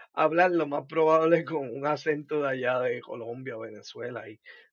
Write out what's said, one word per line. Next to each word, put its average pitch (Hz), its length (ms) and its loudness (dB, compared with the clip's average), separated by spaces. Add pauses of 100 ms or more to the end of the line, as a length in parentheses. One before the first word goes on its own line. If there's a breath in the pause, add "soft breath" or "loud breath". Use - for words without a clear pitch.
(140 loud breath)
a 156 100 2
hablar 165 280 4
lo 165 160 2
más 143 200 -6
probable 160 580 4
con 147 300 -6
un 139 120 -8
acento 151 560 -2
de 139 60 0
allá 127 320 0
de 123 200 -2
Colombia, 120 560 -10
Venezuela, 113 720 -12
y 110 100 -18 (340 loud breath)